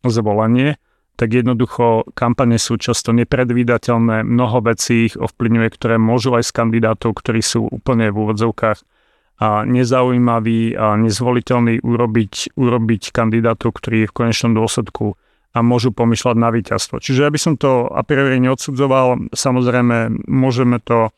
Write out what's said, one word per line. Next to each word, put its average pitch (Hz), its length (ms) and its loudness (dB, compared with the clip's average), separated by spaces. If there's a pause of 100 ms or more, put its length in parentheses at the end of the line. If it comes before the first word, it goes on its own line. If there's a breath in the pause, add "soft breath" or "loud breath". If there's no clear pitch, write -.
zvolenie, 113 760 0 (360)
tak 113 160 -2
jednoducho 117 840 0
kampane 120 420 2
sú - 160 -2
často 117 400 -2
nepredvídateľné, 120 1120 0
mnoho 120 380 0
vecí 117 420 0
ich - 80 -4
ovplyvňuje, 113 560 -2
ktoré 113 240 -2
môžu 117 400 2
aj 120 140 0
z - 20 -10
kandidátov, 113 640 0
ktorí 113 240 -4
sú 110 300 -2
úplne 113 420 0
v 104 160 -4
úvodzovkách 110 520 -2 (640)
a 107 240 0
nezaujímaví 120 1120 2
a 107 220 2
nezvoliteľní, 120 840 0
urobiť, 113 720 -2
urobiť 117 500 0 (120)
kandidátov, 113 600 0
ktorý 110 280 0
je - 40 -8
v - 80 -12
konečnom 117 360 0
dôsledku 110 640 -2 (360)
a 120 80 -2
môžu 120 320 2
pomýšľať 117 440 0
na 117 120 2
víťazstvo. 113 480 -4
Čiže 135 320 0
ja - 40 -2
by 151 80 -2
som 165 160 2
to 127 320 0
a - 120 -4
priori 135 400 0
neodsudzoval. 131 920 0
Samozrejme, 120 920 0
môžeme 127 560 0
to 113 360 0